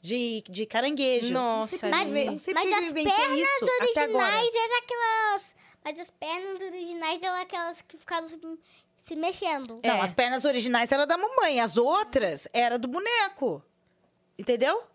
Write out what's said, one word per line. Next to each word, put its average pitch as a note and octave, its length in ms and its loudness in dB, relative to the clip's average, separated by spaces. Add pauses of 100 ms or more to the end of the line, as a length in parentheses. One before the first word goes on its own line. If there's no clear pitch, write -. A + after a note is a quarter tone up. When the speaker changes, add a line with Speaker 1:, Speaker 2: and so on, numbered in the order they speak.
Speaker 1:
de, A3+ 480 -2
de G3 160 -6
caranguejo. B3+ 640 0
Speaker 2:
Nossa, A#3 420 0
Speaker 1:
Não F4+ 60 -6
sei G#3+ 120 -2
Speaker 3:
Mas, - 160 2
Speaker 1:
por C#4+ 360 -2
que - 80 -6
eu - 40 0
Speaker 3:
mas F#4 340 2
Speaker 1:
inventei D#4 240 2
Speaker 3:
as B4 180 4
Speaker 1:
isso C5+ 340 2
Speaker 3:
pernas B4 260 2
Speaker 1:
até A#4 140 2
agora. A4 200 2
Speaker 3:
originais A4 300 2
eram A4+ 240 0
aquelas. A4 760 -2 (280)
Mas D4+ 160 -10
as F4 120 -12
pernas F4+ 500 -8
originais E4+ 640 -6
eram F#4 180 -2
aquelas F4 420 -8
que - 140 -20
ficavam E4 300 -6
se, D#4+ 120 -16 (640)
se B3 120 -10
mexendo. D4+ 680 -4
Speaker 1:
Não, A#3 120 2
Speaker 2:
É. G3 60 2
Speaker 1:
as F#3 120 -2
pernas B3 300 0
originais A#3+ 480 2
eram C#4 140 4
da E4 120 2
mamãe, G4 440 2
as G#3+ 160 0
outras B3 760 2
eram A#3+ 280 2
do A#3+ 80 -6
boneco. F#4+ 760 -2 (760)
Entendeu? B3+ 420 2 (140)